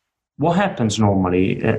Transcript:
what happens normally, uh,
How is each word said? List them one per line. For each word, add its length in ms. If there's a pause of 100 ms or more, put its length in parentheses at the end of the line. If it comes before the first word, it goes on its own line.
(380)
what 180
happens 420
normally, 640
uh, 160